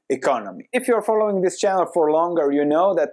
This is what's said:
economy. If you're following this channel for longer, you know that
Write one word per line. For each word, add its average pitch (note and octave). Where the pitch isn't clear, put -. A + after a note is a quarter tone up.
economy. B2
If B3+
you're A3+
following G#3
this F3+
channel F#3+
for D#3
longer, D#3+
you C#3+
know E3
that D3+